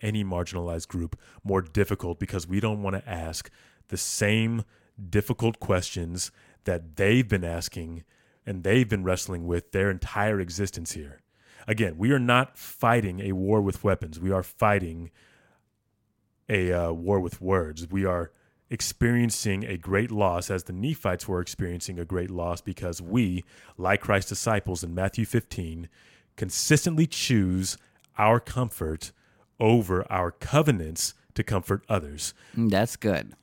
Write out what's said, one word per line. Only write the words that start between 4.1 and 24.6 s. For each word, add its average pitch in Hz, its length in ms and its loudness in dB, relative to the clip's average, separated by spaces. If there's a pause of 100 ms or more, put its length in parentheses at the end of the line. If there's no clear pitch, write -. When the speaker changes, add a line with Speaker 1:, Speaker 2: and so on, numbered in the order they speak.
Speaker 1:
difficult 113 500 2
questions 90 720 -2 (340)
that 82 320 -4
they've 110 300 4
been 98 180 0
asking 85 580 -6 (420)
and 95 180 -6
they've 107 260 4
been 98 160 0
wrestling 90 420 -2
with 87 240 -2
their 98 180 2
entire 101 520 -2
existence 87 500 -6
here? 73 300 -14 (460)
Again, 104 300 2
we 107 140 4
are 139 80 4
not 123 380 2
fighting 113 640 0
a 101 100 -2
war 95 300 4
with 98 220 0
weapons. 85 360 0
We 92 120 -2
are 95 120 2
fighting 85 680 0 (1400)
a, 90 240 2
uh, 85 180 0
war 90 300 0
with 87 200 -6
words. 85 460 -2
We 95 180 -2
are 87 260 -2 (380)
experiencing 117 920 0
a 101 140 -6
great 98 340 0
loss, 95 400 2
as 92 140 -2
the 95 80 -8
Nephites 98 540 -2
were 90 140 0
experiencing 90 560 -6
a 87 80 -6
great 90 240 -2
loss, 87 320 -4
because 90 400 -6
we, 90 420 0 (340)
like 92 240 2
Christ's 98 280 2
disciples 101 540 -2